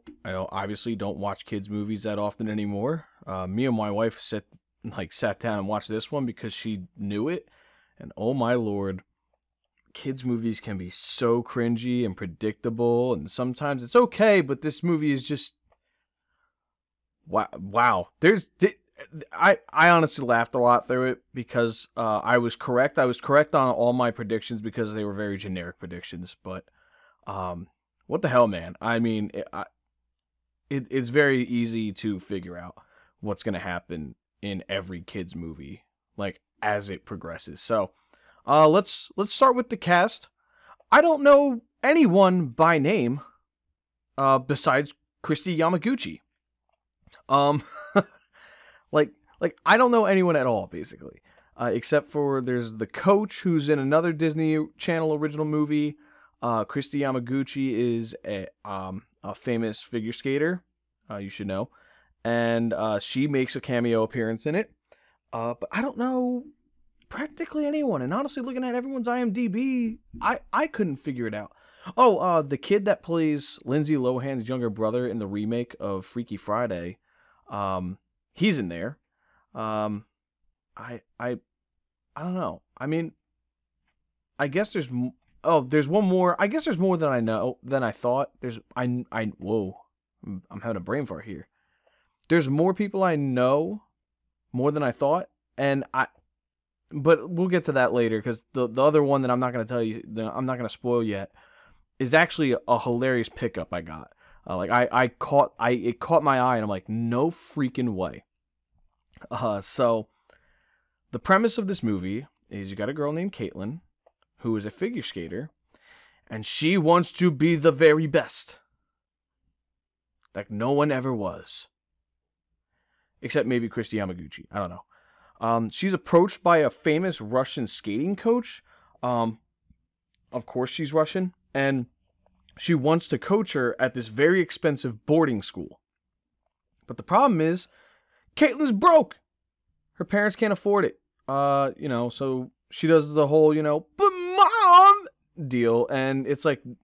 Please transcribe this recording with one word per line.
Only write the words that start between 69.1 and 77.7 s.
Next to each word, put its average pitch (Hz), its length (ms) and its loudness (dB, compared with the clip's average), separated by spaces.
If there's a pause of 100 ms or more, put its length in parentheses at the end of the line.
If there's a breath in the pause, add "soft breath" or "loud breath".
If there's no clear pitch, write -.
M 233 120 -2
D 233 160 -2
B, 240 520 -2 (200)
I, 226 200 -2 (120)
I 269 140 2
couldn't 180 300 -2
figure 127 300 -6
it 107 60 -4
out. 104 200 -10 (440 loud breath)
Oh, 233 220 6
uh, 170 240 2
the 139 160 -4
kid 202 260 0
that 202 180 0
plays 156 640 -2
Lindsay 147 300 0
Lohan's 127 520 -2
younger 123 220 -4
brother 110 400 -2
in 113 100 -6
the 104 80 -6
remake 107 540 -4
of 98 240 -6
Freaky 117 320 -10
Friday, 95 640 -4 (520)
um, 95 460 -4 (360)